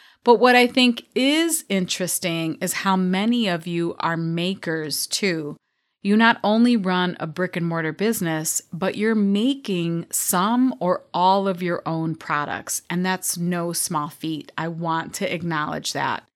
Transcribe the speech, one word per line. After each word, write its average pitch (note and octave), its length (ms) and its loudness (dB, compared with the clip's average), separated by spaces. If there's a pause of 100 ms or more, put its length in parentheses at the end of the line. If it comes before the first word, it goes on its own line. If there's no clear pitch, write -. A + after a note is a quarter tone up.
(240)
But A#3 160 8
what B3 160 8
I B3 100 8
think B3 380 2 (100)
is D#4 560 2
interesting F3+ 920 -2
is F3+ 120 -2
how F#3+ 220 0
many G3 520 2
of F3 200 -2
you E3+ 320 -2
are E3 180 0
makers E3 880 -4
too. D#3+ 500 -4 (480)
You G3+ 140 2
not A3+ 260 4
only A#3 320 4
run F3+ 440 0
a D#3+ 80 -6
brick F3+ 280 -6
and E3+ 120 -2
mortar D#3+ 260 -2
business, E3 640 -2 (140)
but F3+ 240 -4
you're G#3+ 160 0
making G3+ 960 0
some A#3+ 720 2
or F3+ 240 0 (100)
all F#3+ 340 4
of F3+ 140 -2
your F3 240 -2
own D#3+ 300 -2
products. - 760 -4
And F3+ 160 -2
that's F#3 320 -2
no E3+ 340 -2
small D#3+ 380 -4
feat. D#3+ 480 -8
I D#3+ 100 -4
want E3 460 -4
to - 180 -4
acknowledge D#3+ 640 -4
that. C3+ 300 -4 (120)